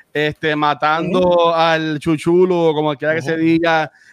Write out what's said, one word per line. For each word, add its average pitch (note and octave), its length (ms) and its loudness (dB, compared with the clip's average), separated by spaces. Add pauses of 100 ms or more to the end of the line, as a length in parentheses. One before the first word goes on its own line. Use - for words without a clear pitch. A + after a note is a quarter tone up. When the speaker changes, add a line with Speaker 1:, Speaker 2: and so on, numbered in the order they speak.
(120)
Speaker 1:
este, D3+ 440 -2
matando D3+ 640 0
Speaker 2:
Ujú. F3 300 2
Speaker 1:
al D#3+ 500 0
Chuchulo, E3+ 720 2
o D#3 40 0
como D3+ 220 -2
quiera D3+ 180 -4
que D#3+ 80 -4
se D3+ 120 -4
Speaker 2:
Ujú. D#3+ 80 -2
Speaker 1:
diga, D#3+ 500 2 (220)